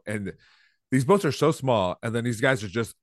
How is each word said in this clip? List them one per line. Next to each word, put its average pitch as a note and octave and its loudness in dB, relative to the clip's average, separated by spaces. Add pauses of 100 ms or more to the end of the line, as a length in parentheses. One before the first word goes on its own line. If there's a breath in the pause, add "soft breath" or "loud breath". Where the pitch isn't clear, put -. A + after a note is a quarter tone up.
and G#2 -6 (580 soft breath)
these C3 2
boats G3 4
are C#3+ 2
so D3 2
small, A2+ 0
and A2+ -6
then A#2 -2
these A#2 -2
guys C3 2
are G#2+ -8
just A2 -4